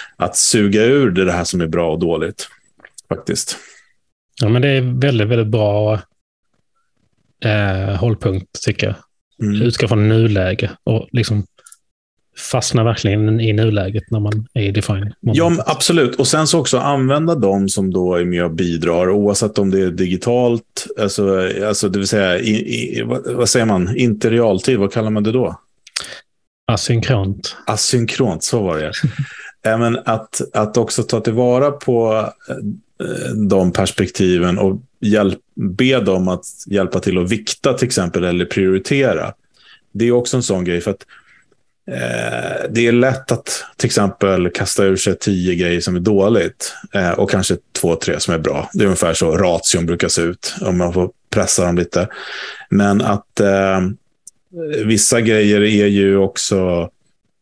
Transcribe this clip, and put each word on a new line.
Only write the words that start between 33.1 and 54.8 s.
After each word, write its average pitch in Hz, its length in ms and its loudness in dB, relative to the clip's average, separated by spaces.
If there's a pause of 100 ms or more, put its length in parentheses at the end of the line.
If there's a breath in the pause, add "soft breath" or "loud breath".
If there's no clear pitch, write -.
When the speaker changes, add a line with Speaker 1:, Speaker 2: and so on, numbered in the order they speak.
Speaker 1:
de 92 220 2
perspektiven 90 880 0
och 98 240 0 (200)
hjälp-, 104 380 2 (380)
be 127 220 2
dem 92 280 0
att 90 180 -4 (220)
hjälpa 95 320 0
till 92 180 0
att 90 140 0
vikta 113 420 -2
till 120 140 0
exempel, 90 360 -2
eller 87 220 0
prioritera. 98 880 0 (600 soft breath)
Det 107 120 0
är 120 60 4
också 120 260 0
en 123 60 0
sån 92 220 0
grej, 87 160 0
för 104 100 -4
att - 140 -8 (880 soft breath)
eh, 58 800 -6
det 117 180 0
är 117 40 4
lätt 127 400 0
att - 320 -6 (140)
till - 100 -2
exempel 95 600 0
kasta - 340 -2
ur 95 120 4
sig 113 220 0
tio 92 380 0
grejer 87 260 0
som 90 140 -2
är 87 40 0
dåligt, 98 760 0 (200)
eh, 90 180 0
och - 180 0
kanske 92 280 0 (240)
två, 85 140 2
tre - 240 -4
som - 140 -2
är 82 60 0
bra. 73 340 -4
Det 110 100 2
är - 20 6
ungefär 87 280 2
så 82 240 0
ration 85 480 0
brukar 85 220 -2
se 82 140 0
ut - 400 -6
om 90 160 0
man 87 160 -2
får 92 180 0 (180)
pressa 92 360 0
dem 87 120 2
lite. 87 300 0 (640 loud breath)
Men 101 320 2
att, 107 380 -4
eh, 98 400 2 (1080)